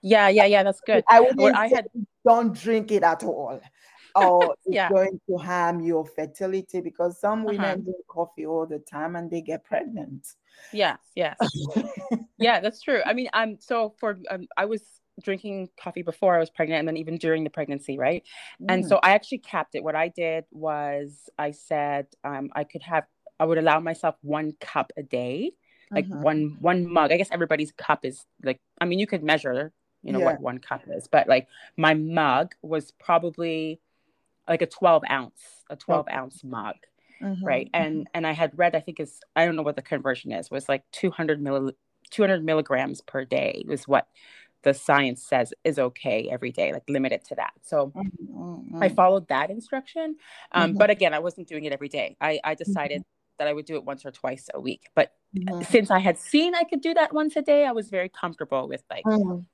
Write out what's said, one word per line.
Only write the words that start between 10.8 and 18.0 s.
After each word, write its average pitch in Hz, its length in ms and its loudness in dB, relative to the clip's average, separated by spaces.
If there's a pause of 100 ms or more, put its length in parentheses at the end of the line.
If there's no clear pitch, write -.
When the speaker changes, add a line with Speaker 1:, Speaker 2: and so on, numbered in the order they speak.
Speaker 1:
yes. 160 240 -2
Speaker 2:
<laughs> 226 880 -4 (100)
Speaker 1:
Yeah, 226 220 4
that's 208 200 -6
true. 254 240 0
I 220 100 0
mean, 247 180 -4
I'm, 220 280 -2
so 226 380 -4
for, 208 200 -4 (120)
um, 190 160 -10 (100)
I 190 100 0
was 214 160 -6 (400)
drinking 196 480 -8 (100)
coffee 180 220 -10
before 175 340 2
I - 20 6
was 165 120 0
pregnant 160 300 -2
and 160 80 -2
then 160 80 -4
even 160 200 -8
during 160 260 0
the 147 80 -4
pregnancy, 139 480 -8
right? 139 240 0 (460)